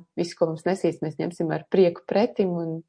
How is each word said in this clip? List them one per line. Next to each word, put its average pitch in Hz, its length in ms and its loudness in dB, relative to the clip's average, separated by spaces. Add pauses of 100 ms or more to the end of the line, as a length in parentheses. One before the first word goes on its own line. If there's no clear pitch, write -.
(120)
Visu, 170 220 -6
ko 170 160 0
mums 160 160 -6
nesīs, 175 320 0
mēs 156 240 -6
ņemsim 170 320 -4
ar 156 140 -6
prieku 175 360 4
pretim, 196 540 0
un 165 160 -4 (160)